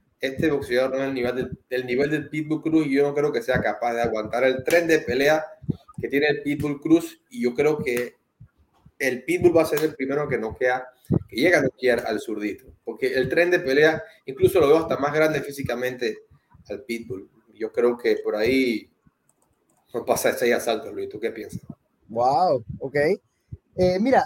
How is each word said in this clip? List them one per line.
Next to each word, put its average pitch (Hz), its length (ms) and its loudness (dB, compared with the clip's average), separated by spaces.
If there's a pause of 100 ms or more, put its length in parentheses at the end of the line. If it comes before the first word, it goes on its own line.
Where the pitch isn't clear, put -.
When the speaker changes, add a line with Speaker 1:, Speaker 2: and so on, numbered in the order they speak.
(200)
Speaker 1:
Este 135 300 -2
boxeador 131 420 0
no 131 120 -4
es 135 60 -2
el 135 40 -4
nivel 123 220 -2
del, 127 240 -6 (100)
del 127 160 -4
nivel 123 240 0
del 147 200 -4
Pitbull 151 320 -4
Cruz 160 260 2
y 135 80 0
yo 143 80 4
no 143 100 0
creo 147 180 0
que 120 100 -2
sea 123 200 0
capaz 117 320 -2
de 117 80 -2
aguantar 110 440 -2
el 131 180 2
tren 170 240 2
de 156 120 4
pelea 143 460 2 (560)
que 123 60 -4
tiene 143 200 2
el 147 140 0
Pitbull 143 400 -4
Cruz, 165 480 2
y 120 140 -6
yo 123 100 0
creo 147 240 2
que 123 380 -4 (840)
el 127 260 -2
Pitbull 175 320 4
va 160 80 8
a - 20 2
ser 151 180 0
el 156 120 -2
primero 139 320 -2
que 131 100 0
noquea, 127 480 -2 (420)
que - 80 -18
llega 160 240 4
a - 20 2
noquear 120 460 0
al 110 120 -4
zurdito, 104 460 -8 (200)
porque 127 280 -4
el 131 160 0
tren 175 220 2
de 175 80 2
pelea 156 420 2 (240)
incluso 180 340 2
lo 147 80 6
veo 156 100 8
hasta 156 200 -2
más 143 160 -2
grande 156 280 2
físicamente 127 840 -6 (460)
al 101 140 -8
Pitbull. 113 460 -8 (240)
Yo 107 180 -8
creo 120 260 2
que 110 200 2
por 110 180 -4
ahí 120 540 0 (1040)
no 117 120 -6
pasa 113 260 2
de - 80 -6
seis 120 160 2
asaltos, 110 380 -4
Luis. 98 160 -8
¿Tú 107 100 -14
qué 113 120 -4
piensas? 104 300 -12 (460)
Speaker 2:
Wow, 131 560 2 (160)
ok. 135 160 -8 (800)
Eh, 185 240 2
mira, 226 260 4